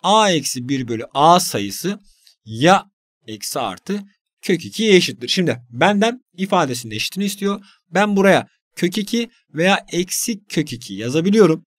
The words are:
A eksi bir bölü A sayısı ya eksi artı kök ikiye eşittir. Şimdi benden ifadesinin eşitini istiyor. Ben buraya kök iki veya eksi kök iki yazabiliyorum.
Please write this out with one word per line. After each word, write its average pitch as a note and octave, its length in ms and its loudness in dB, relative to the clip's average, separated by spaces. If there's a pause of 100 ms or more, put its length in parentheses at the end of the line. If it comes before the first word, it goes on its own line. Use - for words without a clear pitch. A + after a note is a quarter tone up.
A G#3 280 4
eksi C3 380 -4
bir C3+ 180 -4
bölü A#2 260 -6
A D#3+ 260 6
sayısı B2+ 600 -6 (460)
ya C#3+ 460 2 (360)
eksi G#2+ 320 -10
artı B2+ 440 -6 (380)
kök E3 240 -2
ikiye G#3 300 2
eşittir. - 320 0
Şimdi C#3+ 420 -2
benden G3+ 520 0 (120)
ifadesinin C3 640 -2
eşitini F#3 300 -6
istiyor. G3+ 400 -6 (260)
Ben G3+ 240 0
buraya F#3+ 320 4 (280)
kök F3+ 220 -4
iki A3+ 320 -4 (240)
veya F3+ 380 0
eksi G3 540 -4
kök D#3 280 -4
iki A#2+ 200 -12
yazabiliyorum. D#3+ 720 2 (140)